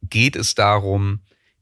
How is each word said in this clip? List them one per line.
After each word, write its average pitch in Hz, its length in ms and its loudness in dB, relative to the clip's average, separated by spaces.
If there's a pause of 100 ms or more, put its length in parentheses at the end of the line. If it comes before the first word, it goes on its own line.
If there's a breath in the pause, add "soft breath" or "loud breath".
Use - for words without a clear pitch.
geht 117 340 0
es - 180 -4
darum, 101 680 0 (400)